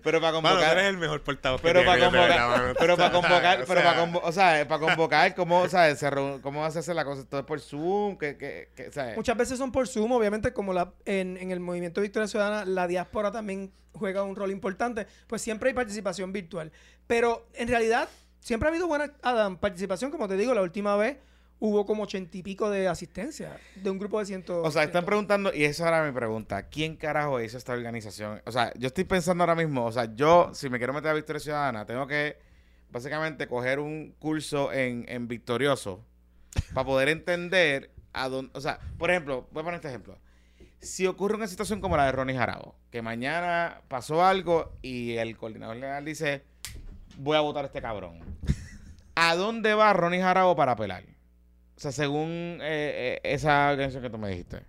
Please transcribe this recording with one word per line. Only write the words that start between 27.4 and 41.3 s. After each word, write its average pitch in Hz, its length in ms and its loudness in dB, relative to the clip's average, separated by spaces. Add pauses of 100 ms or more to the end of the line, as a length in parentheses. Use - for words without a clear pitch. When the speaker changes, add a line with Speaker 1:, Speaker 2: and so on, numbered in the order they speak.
Speaker 1:
hizo 113 160 -8
esta 123 160 -8
organización? 107 720 -8
O 113 60 -10
sea, 120 240 0
yo 113 100 -6
estoy - 200 -2
pensando 180 380 2
ahora 165 120 4
mismo, 156 320 0
o 113 40 -2
sea, 113 220 -2
yo, 156 400 6
si 143 160 -8
me 123 80 -2
quiero 120 160 -2
meter 151 160 -4
a 156 60 2
Victoria 151 240 -6
Ciudadana, 139 480 -4
tengo 123 180 -6
que, 147 320 -4 (540)
básicamente, 139 560 -6
coger 123 320 -2
un 151 400 -8
curso 147 520 -2
en, 123 360 -2
en 120 200 -8
Victorioso 117 760 -2 (720)
pa' 131 100 0
poder 135 240 2
entender 175 800 0 (240)
a 131 160 -4
dónde, 131 240 -6
o 139 80 -10
sea, 135 160 -4 (220)
por 170 100 0
ejemplo, 143 400 -2
voy 151 120 -8
a - 20 -8
poner 170 140 -6
este 160 100 -12
ejemplo. 98 320 -12 (600)
Si - 280 -2
ocurre 196 300 0